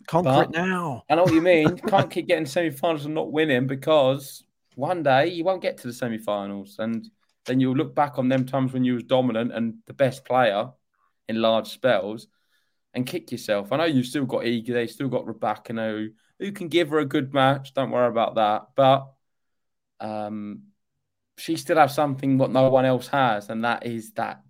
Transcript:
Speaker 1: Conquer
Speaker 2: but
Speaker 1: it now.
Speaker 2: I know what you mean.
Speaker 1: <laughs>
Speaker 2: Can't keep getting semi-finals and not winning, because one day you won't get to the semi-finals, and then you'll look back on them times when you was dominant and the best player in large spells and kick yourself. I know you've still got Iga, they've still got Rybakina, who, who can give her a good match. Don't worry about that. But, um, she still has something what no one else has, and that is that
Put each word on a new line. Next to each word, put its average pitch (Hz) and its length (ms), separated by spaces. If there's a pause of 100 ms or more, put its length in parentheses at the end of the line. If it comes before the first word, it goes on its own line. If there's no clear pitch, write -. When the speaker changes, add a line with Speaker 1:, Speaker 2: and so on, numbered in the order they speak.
Speaker 1:
Conquer 160 220
Speaker 2:
but 147 200
Speaker 1:
it - 20
now. 175 580
Speaker 2:
I 151 60
know 170 80
what 175 100
you 160 80
mean. 170 360
Speaker 1:
<laughs> - 100
Speaker 2:
Can't 196 240
keep 165 160
getting 160 180
semi-finals 156 600
and 151 100
not - 160
winning, 139 360
because 139 760 (320)
one 160 280
day 139 240
you 170 160
won't 185 180
get 185 180
to - 80
the 120 60
semi-finals, 101 840
and 113 280 (380)
then 127 140
you'll 127 160
look 139 200
back 143 220
on 127 120
them 131 160
times 131 280
when 127 100
you 127 120
was 113 80
dominant 120 500
and 113 220 (100)
the - 80
best 127 320
player 123 440 (580)
in 113 140
large 113 280
spells 110 580 (640)
and 123 120
kick - 260
yourself. 101 400
I 135 60
know 160 80
you've 131 200
still 143 200
got 117 180
Iga, 117 240
they've 120 220
still 139 200
got 123 160
Rybakina, 110 640
who, 107 180 (360)
who 202 60
can 180 180
give 165 200
her 151 100
a 151 60
good 139 280
match. 139 400
Don't 123 180
worry 123 160
about 113 280
that. 107 400
But, 135 320 (920)
um, 104 640 (720)
she 165 200
still 165 200
has 139 160
something 135 440
what 131 140
no 131 180
one 131 160
else 127 240
has, 113 400
and 113 160
that 117 200
is 113 280
that 110 360